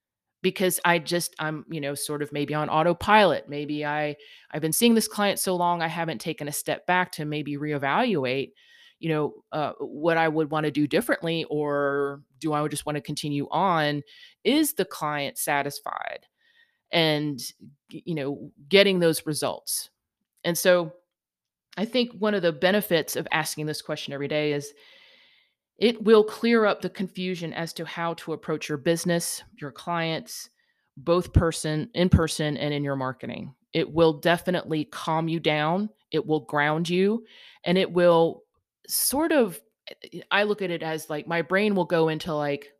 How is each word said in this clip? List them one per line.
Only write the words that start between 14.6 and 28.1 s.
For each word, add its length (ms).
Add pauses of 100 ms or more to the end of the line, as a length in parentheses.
the 100
client 540
satisfied 920 (640)
and, 480 (500)
y-, 140
you 120
know, 360 (160)
getting 320
those 260
results? 640 (520)
And 140
so 340 (880)
I 80
think 340
one 140
of 80
the 100
benefits 640
of 160
asking 340
this 160
question 320
every 140
day 240
is 220 (1040)
it 260
will 200
clear 420
up 160
the 80
confusion 640
as 200
to 120
how 300